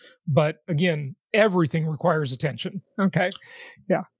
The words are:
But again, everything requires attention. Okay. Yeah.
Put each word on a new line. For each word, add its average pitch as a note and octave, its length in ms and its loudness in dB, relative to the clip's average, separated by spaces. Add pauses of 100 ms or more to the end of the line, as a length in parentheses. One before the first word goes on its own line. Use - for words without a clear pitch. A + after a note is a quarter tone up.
(260)
But D3+ 320 2 (100)
again, D3+ 480 -2 (160)
everything F3 540 2
requires D#3 440 -2
attention. C#3 500 -6 (200)
Okay. F#3+ 300 2 (600)
Yeah. F3+ 120 2 (180)